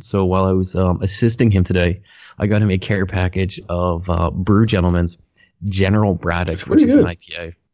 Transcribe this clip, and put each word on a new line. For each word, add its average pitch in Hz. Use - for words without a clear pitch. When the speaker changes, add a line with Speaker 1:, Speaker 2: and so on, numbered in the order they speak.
Speaker 1:
So 98
while 92
I 95
was, 92
um, 90
assisting 117
him 95
today, 87
I 104
got 104
him 104
a 92
care 98
package 92
of, 87
uh, 85
Brew 104
Gentleman's 87
General 98
Braddock, 85
Speaker 2:
It's -
pretty 302
Speaker 1:
which 240
is 285
an 254
Speaker 2:
good. 90
Speaker 1:
I 85
P 78
A. 85